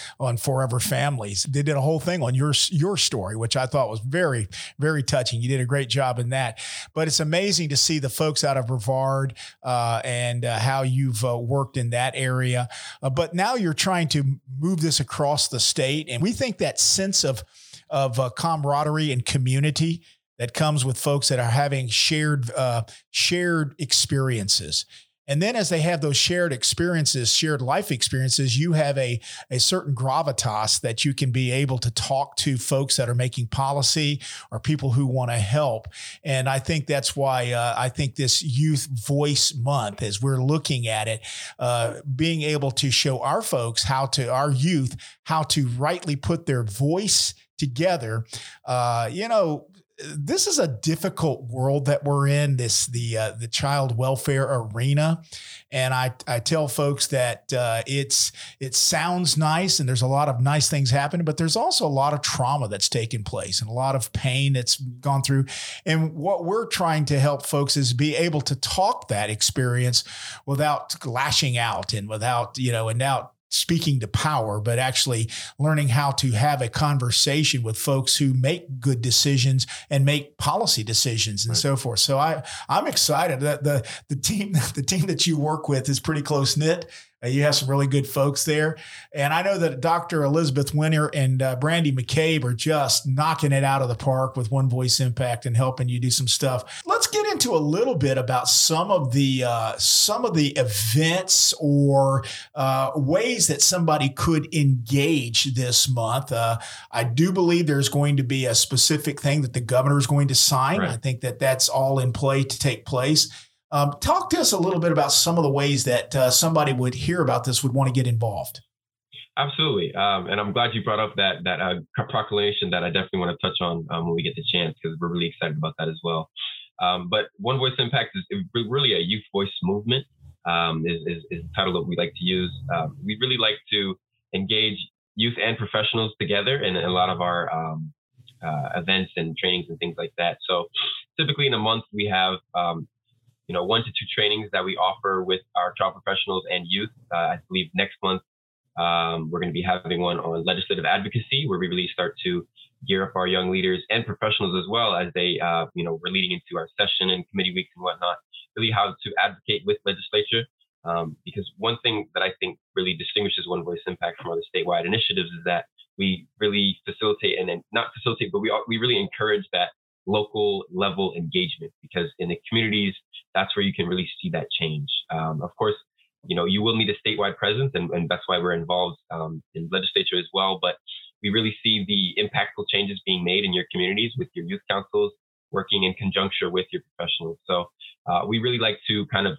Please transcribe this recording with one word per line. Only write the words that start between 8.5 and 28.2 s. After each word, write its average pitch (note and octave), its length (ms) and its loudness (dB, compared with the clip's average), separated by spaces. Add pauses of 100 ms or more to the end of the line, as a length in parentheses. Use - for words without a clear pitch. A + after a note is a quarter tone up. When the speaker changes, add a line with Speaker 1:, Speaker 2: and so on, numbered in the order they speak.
Speaker 1:
of B2 120 0
Brevard, C3+ 680 0 (260)
uh, A#2+ 440 0
and, A#2+ 320 -2
uh, A#2 220 0
how C3+ 240 2
you've, C3 420 0
uh, A#2+ 100 0
worked C3 420 -2
in A#2+ 120 0
that B2 260 0
area. B2+ 540 0 (320)
Uh, C3+ 80 -2
but E3 240 0
now G3+ 220 2
you're F3+ 180 0
trying F3 340 0
to D3 160 0 (360)
move E3+ 220 0
this D#3+ 180 2
across C#3+ 480 0
the B2 120 -4
state. D3+ 520 0
And A#2+ 100 -2
we G3+ 100 2
think B3 280 -2
that D3+ 200 0
sense - 440 2
of, C3 200 -2 (460)
of, C3+ 300 0
uh, B2+ 100 0
camaraderie D3+ 840 0
and B2 140 -2
community D3 800 2 (340)
that A#2 160 -6
comes D3+ 320 2
with B2+ 140 -2
folks C#3+ 300 0
that B2+ 100 2
are A#2+ 100 2
having C3+ 380 2
shared, D3 640 0
uh, A#2+ 320 0 (260)
shared E3+ 720 0
experiences. B2 1040 0 (440)
And C#3+ 120 0
then A3+ 160 0
as G3 100 0
they E3 140 0
have E3+ 180 0
those C#3+ 160 0
shared F3 380 0
experiences, D3+ 800 0
shared D3+ 280 0
life D3+ 300 0
experiences, C3 640 0